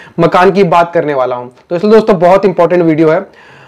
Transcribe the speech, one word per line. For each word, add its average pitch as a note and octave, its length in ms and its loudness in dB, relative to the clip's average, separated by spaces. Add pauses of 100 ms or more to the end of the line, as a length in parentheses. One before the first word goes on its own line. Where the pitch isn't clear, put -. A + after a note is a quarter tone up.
(200)
मकान F3+ 320 2
की G3 140 0
बात E3+ 280 0
करने D3+ 200 -2
वाला B2+ 220 -4
हूं। B2 120 -12 (220)
तो F3 60 -6
इसलिए G#3 160 -2
दोस्तों, G#3+ 260 2
बहुत F#3 260 2
important F3 380 0
video D#3+ 280 0
है। F3 100 0 (480)